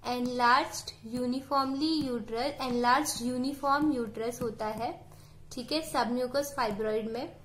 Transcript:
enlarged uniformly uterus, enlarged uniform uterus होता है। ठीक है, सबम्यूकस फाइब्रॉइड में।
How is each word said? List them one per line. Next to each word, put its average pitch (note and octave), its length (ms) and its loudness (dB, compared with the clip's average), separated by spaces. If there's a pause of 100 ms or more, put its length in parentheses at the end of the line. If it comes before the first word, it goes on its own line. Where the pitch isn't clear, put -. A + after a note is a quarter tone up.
enlarged B3 1040 2
uniformly C4+ 960 0
uterus, A#3 500 -2
enlarged B3 600 2
uniform C#4 800 2
uterus A3+ 380 -4
होता G#3+ 240 -4
है। A3+ 400 -6 (460)
ठीक B3 200 -6
है, D#4 100 0
सबम्यूकस B3+ 760 0
फाइब्रॉइड G#3+ 540 0
में। C4+ 340 -6